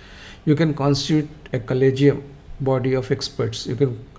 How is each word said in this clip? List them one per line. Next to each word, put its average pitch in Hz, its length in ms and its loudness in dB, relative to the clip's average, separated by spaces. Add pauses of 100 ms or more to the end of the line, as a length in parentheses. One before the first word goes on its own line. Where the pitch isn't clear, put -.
(460)
You 151 100 4
can 156 180 2
constitute 143 560 0 (240)
a 127 60 0
collegium 131 640 2 (360)
body 131 360 0
of 127 160 -2
experts. - 560 -4
You 123 80 -4
can 120 280 0 (160)